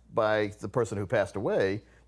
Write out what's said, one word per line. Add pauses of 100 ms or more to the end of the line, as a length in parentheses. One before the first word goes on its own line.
(140)
by (120)
the
person
who
passed
away, (240)